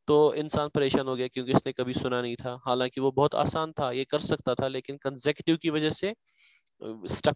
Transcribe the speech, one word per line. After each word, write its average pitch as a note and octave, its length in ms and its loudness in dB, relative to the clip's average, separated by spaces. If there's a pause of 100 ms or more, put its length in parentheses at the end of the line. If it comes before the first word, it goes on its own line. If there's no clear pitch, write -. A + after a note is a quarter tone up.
तो D3+ 280 8
इंसान D3+ 340 -2
परेशान C3+ 400 2
हो C3 80 -2
गया B2+ 120 -2
क्योंकि B2+ 240 -4
इसने C3+ 200 -6
कभी B2+ 220 -4
सुना B2 280 -2
नहीं A#2+ 140 -6
था। B2+ 280 -10
हालांकि B2+ 360 -2
वो C3 120 2
बहुत C#3 220 2
आसान D#3+ 380 0
था, C3+ 200 -2
ये C3 120 -2
कर D3+ 160 -2
सकता - 340 -2
था, C3+ 140 -2
लेकिन C3+ 280 -8
consecutive D3 640 0
की D#3+ 120 -2
वजह D3+ 200 2
से, F#3+ 200 -4
अ, - 960 -16
stuck - 300 2